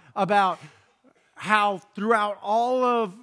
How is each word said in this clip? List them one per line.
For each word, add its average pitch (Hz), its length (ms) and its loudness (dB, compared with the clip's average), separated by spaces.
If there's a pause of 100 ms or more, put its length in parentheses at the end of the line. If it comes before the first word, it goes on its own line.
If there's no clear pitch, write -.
(160)
about 196 440 0 (760)
how 208 440 0 (160)
throughout 208 460 0
all 240 420 0
of 233 400 0